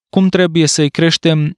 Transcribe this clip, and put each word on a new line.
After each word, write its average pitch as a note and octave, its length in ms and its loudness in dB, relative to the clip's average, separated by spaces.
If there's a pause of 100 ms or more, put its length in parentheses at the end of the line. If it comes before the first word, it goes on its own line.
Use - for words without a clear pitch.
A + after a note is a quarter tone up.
cum F#3+ 200 0
trebuie E3+ 360 0
să-i D3+ 240 0
creștem D#3+ 680 -2